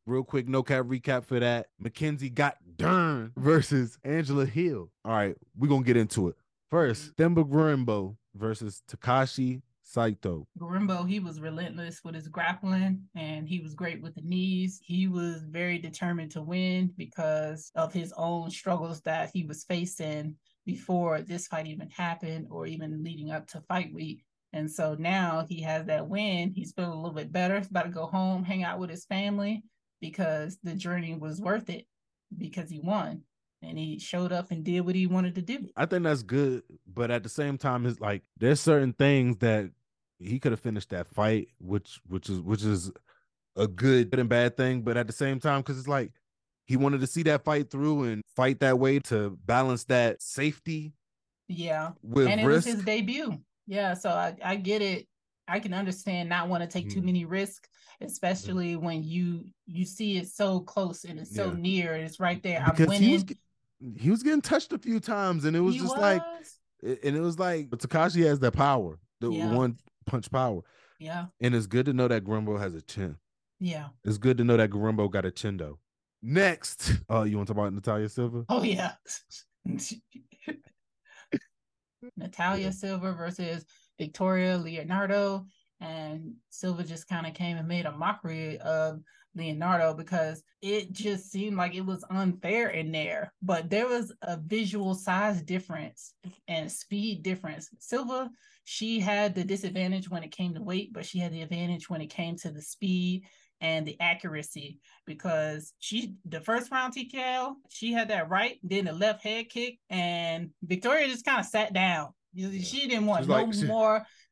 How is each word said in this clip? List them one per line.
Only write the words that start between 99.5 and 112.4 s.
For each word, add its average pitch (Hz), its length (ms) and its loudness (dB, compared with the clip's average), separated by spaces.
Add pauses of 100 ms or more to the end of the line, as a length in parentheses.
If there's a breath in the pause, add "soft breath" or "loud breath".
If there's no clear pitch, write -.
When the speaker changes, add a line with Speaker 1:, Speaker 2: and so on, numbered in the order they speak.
Speaker 2:
when 170 160 -6
it 156 80 -14
came 180 220 -4
to 160 80 -8
weight, 196 320 -4
but 160 100 -10
she - 140 -6
had 175 140 -2
the 165 100 -8
advantage 170 480 -4
when 160 100 -4
it 156 80 -8
came 165 280 -6
to 165 140 -8
the 151 120 -12
speed 185 640 -2 (340 soft breath)
and 160 260 -2
the 147 140 -10
accuracy 156 800 -4 (260 soft breath)
because 156 720 -4
she, 208 360 -6 (100)
the 160 160 -8
first 233 300 -2
round 254 240 -2
T 254 120 -8
K 269 120 -12 (200)
O, 269 180 -4 (120)
she 233 240 -6
had 233 160 0
that 170 220 -2
right, 214 320 0
then 190 240 0
the 156 60 -2
left 208 300 0
head 226 280 -4
kick, 240 280 -6 (120)
and 170 600 -2 (120)
Victoria 240 460 2
just 240 180 -6
kinda 269 180 2
sat 214 300 0
down. 180 400 2 (180)
You 190 160 -6